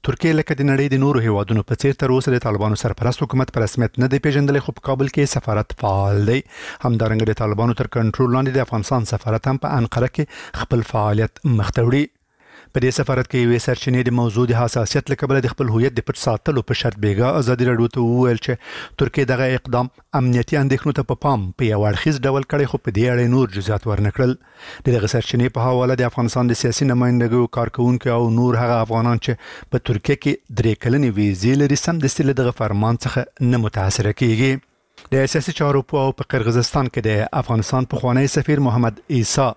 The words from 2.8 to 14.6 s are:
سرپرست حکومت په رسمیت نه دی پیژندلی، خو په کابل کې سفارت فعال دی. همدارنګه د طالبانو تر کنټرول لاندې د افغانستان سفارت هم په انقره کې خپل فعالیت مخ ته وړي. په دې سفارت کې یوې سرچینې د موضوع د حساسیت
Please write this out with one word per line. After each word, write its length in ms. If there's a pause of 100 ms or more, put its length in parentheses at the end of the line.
سرپرست 420
حکومت 300
په 100
رسمیت 380
نه 100
دی 140
پیژندلی، 400
خو 100
په 120
کابل 260
کې 180
سفارت 480
فعال 480
دی. 80 (480)
همدارنګه 460
د 100
طالبانو 400
تر 160
کنټرول 400
لاندې 220
د 80
افغانستان 480
سفارت 360
هم 140
په 160
انقره 320
کې 500
خپل 300
فعالیت 500 (140)
مخ 240
ته 80
وړي. 160 (680)
په 100
دې 120
سفارت 320
کې 160
یوې 200
سرچینې 420
د 100
موضوع 320
د 80
حساسیت 540